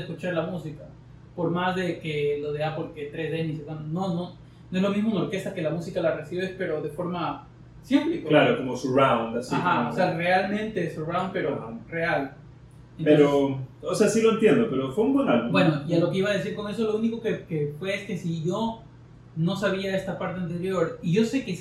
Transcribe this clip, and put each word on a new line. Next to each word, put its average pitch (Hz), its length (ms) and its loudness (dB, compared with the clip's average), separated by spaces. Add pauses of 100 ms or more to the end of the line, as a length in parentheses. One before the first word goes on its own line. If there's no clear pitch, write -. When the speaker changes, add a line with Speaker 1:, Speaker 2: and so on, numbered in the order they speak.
Speaker 1:
escuchar 175 320 -6
la 160 140 0
música, 160 420 -10 (440)
por 165 180 -2
más 180 260 0
de 175 220 -2
que 147 420 -2
lo 147 100 -4
de 147 120 -4
Apple, 151 300 -4
que 147 120 -10
tres 151 260 -6
D, 160 140 -2
ni 151 100 -4
sé - 80 -10
cuánto, 151 220 -10
no, 175 280 -2
no, 175 220 -4 (360)
no 180 60 -2
es 185 60 2
lo 202 60 2
mismo 208 220 0
una 180 120 0
orquesta 190 300 -4
que 180 80 -6
la 151 80 -2
música 175 320 -4
la 160 140 2
recibes, 180 420 -6
pero 160 240 -4
de 151 80 -6
forma 170 580 -6 (340)
simple, - 360 0
pues. - 120 -8
Speaker 2:
Claro, 147 280 6
como 127 180 -4
surround, 120 640 2
así - 180 -4
Speaker 1:
Ajá, 180 220 2
Speaker 2:
como 240 140 0
Speaker 1:
o - 20 -6
sea, 170 240 2
realmente 190 760 0
surround, 170 400 -4
pero 175 220 -2
Speaker 2:
Ajá. 117 320 -10
Speaker 1:
real. 165 480 -2 (680)
Speaker 2:
Pero, 143 460 8
Speaker 1:
Entonces 131 120 -4 (220)
Speaker 2:
o 175 120 -2
sea, 208 120 6
sí 226 140 4
lo 220 100 6
entiendo, 160 380 6
pero 131 220 -2
fue 208 120 0
un 269 100 4
buen 277 140 2
álbum. 233 240 2
Speaker 1:
Bueno, 160 340 4
y 165 100 -2
a 170 40 6
lo 175 100 2
que 190 100 -2
iba 202 100 2
a 208 40 0
decir 190 220 -2
con 208 160 -6
eso, 226 140 -2
lo 214 120 0
único 226 240 -2
que, - 220 -4
que 147 340 -4
fue 190 180 -4
es 202 100 -10
que 185 120 -6
si 165 260 -4
yo 220 380 -2 (540)
no 170 200 0
sabía 190 400 0
esta 180 220 -4
parte 180 240 -6
anterior. 175 640 -2
Y 165 100 2
yo 226 120 6
sé 262 180 -2
que 180 180 -4